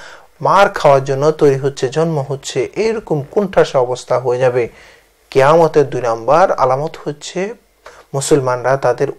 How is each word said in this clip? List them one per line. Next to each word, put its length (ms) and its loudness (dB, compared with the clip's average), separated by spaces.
মার 280 4
খাওয়ার 360 2
জন্য 260 0
তৈরি 260 2
হচ্ছে, 320 -4
জন্ম 400 -2
হচ্ছে, 480 -6
এরকম 540 -2
কোণঠাসা 480 0
অবস্থা 400 -2
হয়ে 200 -2
যাবে। 300 0
কিয়ামতের 600 4
দুই 100 -6
নাম্বার 520 0
আলামত 520 -2
হচ্ছে 500 -10
মুসলমানরা 640 0
তাদের 320 0